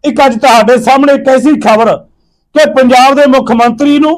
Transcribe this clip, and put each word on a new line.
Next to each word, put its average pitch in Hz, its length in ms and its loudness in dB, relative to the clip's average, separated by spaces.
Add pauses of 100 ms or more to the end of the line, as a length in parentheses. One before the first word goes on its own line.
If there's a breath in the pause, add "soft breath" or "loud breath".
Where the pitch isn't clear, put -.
ਇੱਕ 277 220 -2
ਅੱਜ 233 120 -2
ਤੁਹਾਡੇ 233 420 2
ਸਾਹਮਣੇ 277 340 0
ਇੱਕ 269 160 -2
ਐਸੀ 262 300 0
ਖਬਰ 220 360 0 (600)
ਕਿ 302 160 2
ਪੰਜਾਬ 254 440 2
ਦੇ 285 120 2
ਮੁੱਖ 262 260 -2
ਮੰਤਰੀ 240 460 -2
ਨੂੰ 311 180 -2